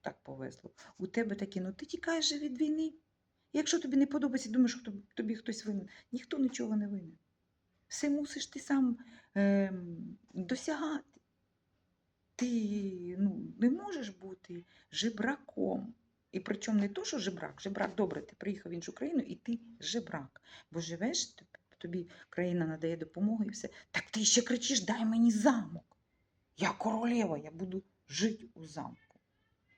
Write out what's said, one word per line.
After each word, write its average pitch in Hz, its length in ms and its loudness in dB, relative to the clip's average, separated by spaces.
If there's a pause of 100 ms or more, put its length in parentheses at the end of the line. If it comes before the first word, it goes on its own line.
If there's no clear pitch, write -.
так 143 220 -8
повезло. 135 480 -12 (280)
У 185 80 -6
тебе 214 280 0
таке, 196 260 -6
ну, 185 120 -6
ти 302 140 -12
тікаєш 330 420 -2
же 294 100 0
від 285 220 -4
війни. 311 320 0 (600)
Якщо 302 260 2
тобі 269 180 2
не 277 100 8
подобається, 277 440 0
думаєш, 247 240 6
хто, - 180 -10 (220)
тобі 226 200 -2
хтось 214 320 -6
винен. 202 220 -4 (240)
Ніхто 285 260 -6
нічого 240 380 2
не 208 120 2
винен. 175 300 -8 (720)
Все - 220 0
мусиш 285 360 0
ти - 140 -10
сам, 262 380 4 (360)
ем, 190 840 2 (160)
досягати. 285 840 -4 (1160)
Ти, 202 840 0
ну, 196 400 2
не 233 120 6
можеш 339 380 -2
бути 185 560 -12 (280)
жебраком. 214 1000 -2 (380)
І 190 80 -4
причому 208 400 0
не 202 80 2
то, 269 160 -6
що 302 140 -4
жебрак. 175 420 -6
Жебрак, 196 340 -2
добре, 185 260 0
ти - 180 -14
приїхав 202 340 -6
в - 20 -6
іншу 170 180 -8
країну, 294 280 -2
і - 140 -4
ти 233 240 -4 (220)
жебрак. 170 640 -6 (280)
Бо 165 100 -4
живеш, 170 460 -2
т-, - 180 -20 (340)
тобі 175 300 -4 (220)
країна 175 360 0
надає 160 300 -2
допомогу 202 480 0
і 190 40 -4
все. - 200 -8 (220)
Так - 200 -2
ти 220 140 0
ще 240 180 6
кричиш: 240 420 2
«Дай 208 200 0
мені 233 260 6
замок». 208 640 2 (600)
Я - 160 2
королева, 220 640 2
я 151 120 -12
буду 185 320 -6 (260)
жити 202 460 0
у 160 100 -14
замку. - 560 -12 (580)